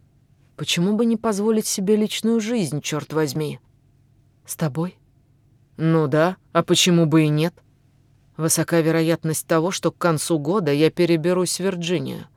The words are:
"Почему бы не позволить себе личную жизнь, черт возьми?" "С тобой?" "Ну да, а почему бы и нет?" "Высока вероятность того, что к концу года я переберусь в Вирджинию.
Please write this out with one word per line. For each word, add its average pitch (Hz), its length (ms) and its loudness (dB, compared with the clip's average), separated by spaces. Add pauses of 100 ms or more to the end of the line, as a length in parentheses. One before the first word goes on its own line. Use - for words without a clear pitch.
(560)
"Почему 175 380 -2
бы 233 120 0
не 226 100 0
позволить 214 500 0
себе 208 300 0
личную 220 440 0
жизнь, 202 400 -2
черт 147 320 -6
возьми?" 147 460 -2 (880)
"С - 100 -12
тобой?" 160 420 -4 (800)
"Ну 160 300 2
да, 156 300 2 (160)
а 165 100 2
почему 170 440 2
бы 156 180 4
и 151 40 2
нет?" 151 260 0 (840)
"Высока 160 440 0
вероятность 160 640 0
того, 165 240 0
что 175 200 -2
к - 80 -18
концу 165 400 0
года 151 340 0
я 151 180 4
переберусь 170 640 0
в - 40 -8
Вирджинию. 165 680 -4 (100)